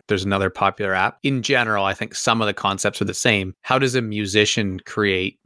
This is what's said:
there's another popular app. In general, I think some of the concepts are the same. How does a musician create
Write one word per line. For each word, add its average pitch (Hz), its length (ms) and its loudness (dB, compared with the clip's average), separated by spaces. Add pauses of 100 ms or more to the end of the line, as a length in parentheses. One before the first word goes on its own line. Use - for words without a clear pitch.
there's 95 160 0
another 98 260 0
popular 98 440 -2
app. 95 300 0
In 139 180 0
general, 110 420 0
I 98 100 0
think - 220 -8
some 113 240 0
of 107 80 0
the 101 60 0
concepts 98 480 -2
are 101 40 0
the 98 80 -4
same. 98 480 0
How 131 160 0
does 131 180 0
a 123 60 2
musician 104 800 0
create 98 640 0